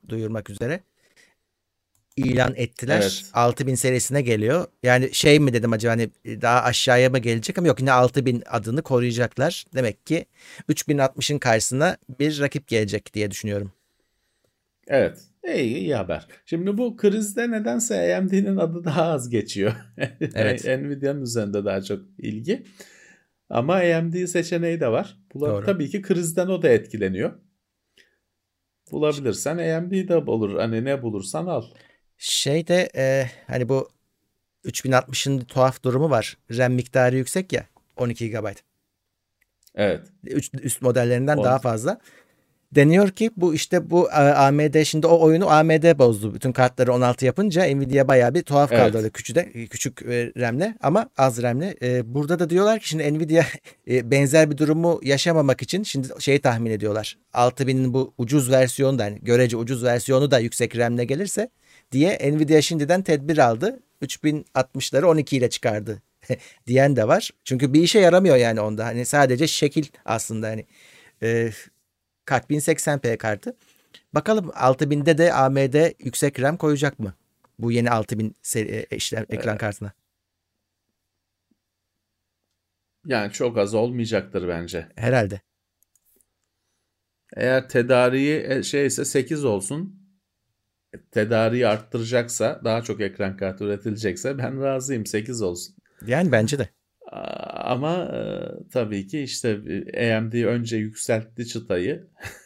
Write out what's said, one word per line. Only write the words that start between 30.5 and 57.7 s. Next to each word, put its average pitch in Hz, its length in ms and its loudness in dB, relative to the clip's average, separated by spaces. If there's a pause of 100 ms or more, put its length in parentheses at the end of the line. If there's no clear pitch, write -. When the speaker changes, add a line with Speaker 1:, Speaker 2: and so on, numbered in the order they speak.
Speaker 2:
Hani 113 260 -2
ne 139 160 -2
bulursan 113 460 -6
al. 135 160 -4 (580)
Speaker 1:
Şey 156 460 -2
de, 180 280 2
e, 131 340 0 (180)
hani 123 220 -4
bu 135 200 -2 (760)
üç - 220 -8
bin 131 60 0
altmışın 131 480 0
tuhaf 127 440 0
durumu 131 260 0
var. 113 280 0 (200)
ram 127 160 2
miktarı 127 420 2
yüksek 135 380 -4
ya, - 120 -4 (320)
on 120 120 -2
iki 113 160 -6
gigabayt. 104 380 -8 (1120)
Speaker 2:
Evet. 95 320 -2 (160)
Speaker 1:
Üç-, - 400 -8
üst - 180 -6
modellerinden 123 560 0
Speaker 2:
On- 104 60 0
Speaker 1:
daha 127 160 2
fazla. 123 400 -4 (760)
Deniyor 165 340 8
ki 226 260 -2
bu 170 180 0
işte 165 360 -2
bu, 170 200 4
e, - 40 -6
A 139 380 6
M 147 220 2
D 156 120 4
şimdi 156 220 0
o 165 140 8
oyunu 160 280 6
A 156 140 6
M 160 180 4
D 165 180 6
bozdu. 110 340 4
Bütün 131 180 -2
kartları 127 420 2
on 123 80 2
altı 123 240 2
yapınca 185 380 2
Nvidia 139 440 2
bayağı 123 260 6
bir 175 100 0
tuhaf 143 260 4
kaldı 120 140 4
Speaker 2:
Evet. 110 120 4
Speaker 1:
öyle 110 140 0
küçüde-, 117 580 -6
küçük, - 340 -8
e, 120 360 -4
ram'le 131 440 -2
ama 175 360 0
az 127 240 2
ram'le. 127 400 -2
E, 123 320 -2
burada 147 260 -2
da 170 100 0
diyorlar 208 300 4
ki - 100 -10
şimdi 151 240 -2
Nvidia, 160 300 2 (220)
<laughs> - 220 -20
e, 120 240 0
benzer 143 400 6
bir 139 60 -2
durumu 156 460 2
yaşamamak 139 580 2
için 185 220 -4
şimdi 135 240 -6 (120)
şeyi 139 200 2
tahmin 117 320 0
ediyorlar. 107 460 -4 (160)
Altı 123 340 2
binin 131 260 0